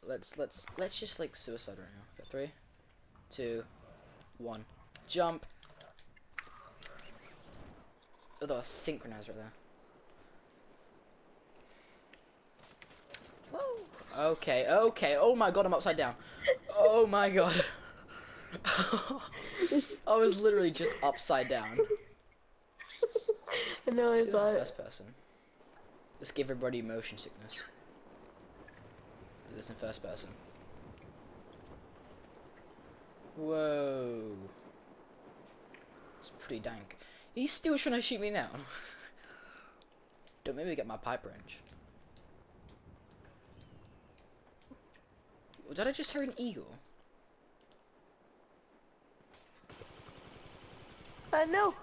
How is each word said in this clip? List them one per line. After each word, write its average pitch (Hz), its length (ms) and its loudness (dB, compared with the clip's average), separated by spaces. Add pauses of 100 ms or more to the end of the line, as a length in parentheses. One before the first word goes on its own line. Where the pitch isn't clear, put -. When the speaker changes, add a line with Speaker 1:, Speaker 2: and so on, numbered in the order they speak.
Speaker 1:
let's, - 320 -8
let's, - 280 -8 (120)
let's 185 220 -6
just, - 200 -10
like, 160 160 -6
suicide 113 420 -10
right 92 180 -18
now. 101 80 -20 (160)
Okay, - 100 -16
three, 139 220 -6 (800)
two, 117 320 -6 (760)
one. 113 260 -10 (440)
Jump. 170 380 0 (3000)
Oh, 151 40 -4
that 143 80 -4
was 120 140 -6
synchronized 113 600 -8
right 110 80 -12
there. 110 140 -14 (4000)
Whoa. 453 800 -4
Okay, 131 380 2
okay. 185 500 6
Oh 233 160 8
my 214 160 6
god, 190 140 6
I'm 180 80 4
upside 160 240 2
down. 127 180 2 (640)
Oh 214 300 10
my 202 220 6
god. 175 360 6 (1000)
<laughs> - 20 -4
I - 1500 0
was 214 240 8
literally 202 320 6
just 160 200 0 (120)
upside 139 460 2
down. 117 300 0 (2000)
Speaker 2:
I 254 40 2
know, 240 200 4
I 233 60 6
Speaker 1:
See, 226 80 6
this - 20 -2
is 208 60 0
Speaker 2:
saw 208 180 6
it. 202 80 4
Speaker 1:
first - 180 -6
person. - 280 -12 (1120)
Let's - 120 -12
give 135 180 -2
everybody 123 320 -2
motion 113 360 -8
sickness. - 360 -14 (2000)
Do 110 60 -12
this 107 140 -12
in 113 60 -12
first 110 280 -10
person. 98 260 -10 (3000)
Whoa. 143 960 0 (1900)
It's - 200 -18
pretty 117 200 -8
dank. 107 380 -12 (360)
He's 262 180 -2
still 311 260 0
trying 269 180 0
to 240 60 0
shoot 233 180 -2
me 208 120 -2
now. 185 180 -2 (920)
<laughs> - 1000 -20
Don't 127 140 -6
make 160 100 -6
me 165 80 -2
get 117 120 -4
my 110 100 -8
pipe - 280 -6
wrench. 95 320 -16 (4000)
Did 202 140 0
I - 40 0
just - 200 -6
hear 285 120 -2
an 262 120 -4
eagle? 214 320 -6 (4000)
Speaker 2:
Uh, 311 140 6
no. 381 380 4